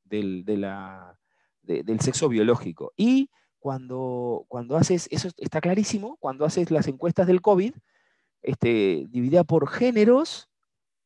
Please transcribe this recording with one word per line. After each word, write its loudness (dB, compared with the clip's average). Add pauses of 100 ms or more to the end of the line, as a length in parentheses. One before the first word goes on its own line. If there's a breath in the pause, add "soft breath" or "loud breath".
del, -6
de -2
la, -10 (440)
de, -4
del -4
sexo -2
biológico. 0
Y 2 (300)
cuando, -6
cuando -4
haces, 2
eso -6
está -6
clarísimo, -2
cuando -4
haces 0
las 2
encuestas 0
del 4
covid, 2 (680)
este, 2
dividida 2
por 2
géneros, 2 (560)